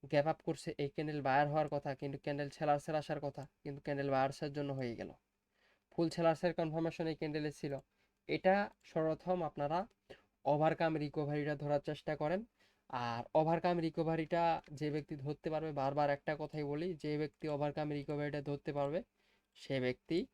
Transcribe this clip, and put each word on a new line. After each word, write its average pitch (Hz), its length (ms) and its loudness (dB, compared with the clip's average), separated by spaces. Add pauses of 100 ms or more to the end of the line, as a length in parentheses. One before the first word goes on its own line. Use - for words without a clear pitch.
(100)
গ্যাপ 147 160 6
আপ 156 200 0
করছে, 160 220 -4 (100)
এই 143 160 0
ক্যান্ডেল 151 280 -2
বায়ার 139 300 4
হওয়ার 151 220 2
কথা, 143 160 -2 (100)
কিন্তু 143 240 -6
ক্যান্ডেল 143 260 -2
সেলার্সের 147 440 0
আসার 147 320 -2
কথা, 139 160 -6 (200)
কিন্তু 139 220 -8
ক্যান্ডেল 139 300 0
বায়ার্সের 139 380 0
জন্য 143 200 -2
হয়ে 127 280 -2
গেল। 87 100 -6 (840)
ফুল 170 240 0
সেলার্সের 165 380 2
কনফার্মেশন 160 520 -2
এই 160 140 -2
ক্যান্ডেলে 151 300 -2 (100)
ছিল। 147 120 -4 (560)
এটা 185 260 4 (360)
সর্বপ্রথম 160 480 0 (100)
আপনারা 147 300 -2 (680)
ওভারকাম 156 520 4
রিকভারিটা 147 680 0
ধরার 147 180 2
চেষ্টা 151 360 -4
করেন। 160 240 0 (480)
আর 120 340 -2 (120)
ওভারকাম 165 420 4 (100)
রিকভারিটা 165 560 0 (300)
যে 151 180 -2
ব্যক্তি 147 240 -4 (100)
ধরতে 151 260 -4
পারবে, 156 220 -2
বারবার 143 380 2
একটা 143 280 0
কথাই 151 340 -4
বলি, 160 160 -2 (140)
যে 151 160 -2
ব্যক্তি 151 360 -4
ওভারকাম 147 340 -2 (100)
রিকভারিটা 147 500 -2
ধরতে 143 300 -4
পারবে, 143 200 0 (640)
সে 135 180 -2
ব্যক্তি 151 540 0